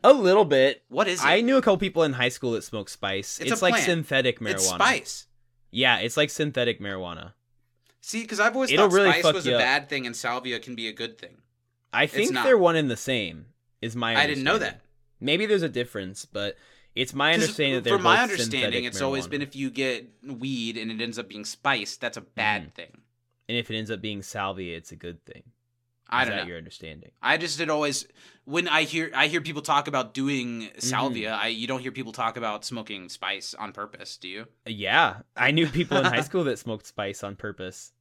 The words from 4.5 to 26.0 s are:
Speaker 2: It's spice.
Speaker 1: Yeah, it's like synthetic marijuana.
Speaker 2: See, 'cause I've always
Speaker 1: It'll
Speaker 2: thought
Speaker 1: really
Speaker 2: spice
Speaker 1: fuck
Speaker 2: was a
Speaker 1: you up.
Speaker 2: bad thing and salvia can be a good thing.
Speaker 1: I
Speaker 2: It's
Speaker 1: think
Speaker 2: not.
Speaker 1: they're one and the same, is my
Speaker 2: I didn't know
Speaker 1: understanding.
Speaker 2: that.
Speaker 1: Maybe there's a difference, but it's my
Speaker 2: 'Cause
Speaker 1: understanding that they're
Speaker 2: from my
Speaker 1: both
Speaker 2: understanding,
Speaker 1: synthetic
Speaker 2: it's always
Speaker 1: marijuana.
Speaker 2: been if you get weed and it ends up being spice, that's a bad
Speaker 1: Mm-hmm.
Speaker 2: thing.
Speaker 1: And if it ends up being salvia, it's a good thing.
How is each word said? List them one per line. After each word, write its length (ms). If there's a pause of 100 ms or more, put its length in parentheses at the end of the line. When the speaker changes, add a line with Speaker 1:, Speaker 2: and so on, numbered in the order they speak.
Speaker 2:
It's 140
spice. 600 (420)
Speaker 1:
Yeah, 300
it's 180
like 140
synthetic 500
marijuana. 520 (680)
Speaker 2:
See, 240
'cause 140
I've 160
always 160
Speaker 1:
It'll 180
Speaker 2:
thought 60
Speaker 1:
really 160
Speaker 2:
spice 120
Speaker 1:
fuck 120
Speaker 2:
was 100
a 60
Speaker 1:
you 60
up. 40
Speaker 2:
bad 280
thing 180
and 80
salvia 440
can 160
be 120
a 60
good 260
thing. 180 (560)
Speaker 1:
I 120
Speaker 2:
It's 80
Speaker 1:
think 180
Speaker 2:
not. 140
Speaker 1:
they're 120
one 200
and 120
the 80
same, 500 (320)
is 160
my 240
Speaker 2:
I 60
didn't 180
know 120
Speaker 1:
understanding. 240 (400)
Speaker 2:
that. 60
Speaker 1:
Maybe 200
there's 180
a 60
difference, 560
but 320 (380)
it's 180
my 200
Speaker 2:
'Cause 100
Speaker 1:
understanding 320
that 80
they're 140
Speaker 2:
from 60
my 120
Speaker 1:
both 160
Speaker 2:
understanding, 300
Speaker 1:
synthetic 240
Speaker 2:
it's 160
always 260
Speaker 1:
marijuana. 40
Speaker 2:
been 100
if 140
you 140
get 380 (180)
weed 520
and 140
it 120
ends 160
up 80
being 180
spice, 520
that's 200
a 40
bad 400
Speaker 1:
Mm-hmm. 100
Speaker 2:
thing. 300 (480)
Speaker 1:
And 80
if 120
it 80
ends 140
up 100
being 220
salvia, 540
it's 160
a 20
good 300
thing. 180 (680)